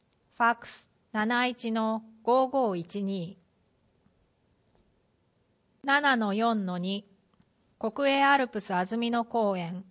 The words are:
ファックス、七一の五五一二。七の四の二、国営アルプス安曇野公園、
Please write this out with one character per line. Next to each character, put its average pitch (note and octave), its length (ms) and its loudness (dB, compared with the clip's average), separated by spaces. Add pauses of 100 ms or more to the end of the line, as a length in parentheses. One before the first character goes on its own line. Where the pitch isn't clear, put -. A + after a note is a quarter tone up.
(380)
フ - 40 0
ァ A#3 100 4
ッ A#3 40 0
ク - 120 -20
ス、 - 200 -20 (240)
七 A#3+ 360 -2
一 A#3 260 -6
の A3 280 -2 (220)
五 B3+ 240 4
五 B3+ 300 0
一 G3 260 -6
二。 G3 340 -6 (2500)
七 C#4+ 320 4
の G#3 180 0
四 A3 320 0
の F3+ 120 -4
二、 G3 280 -4 (720)
国 C4+ 320 -2
営 C#4 140 2
ア C#4 140 6
ル B3+ 100 2
プ G#3 140 -6
ス G3 120 -6
安 F#3 240 -2
曇 A#3 140 -2
野 A#3 140 -2
公 G#3 320 0
園、 F3+ 340 -8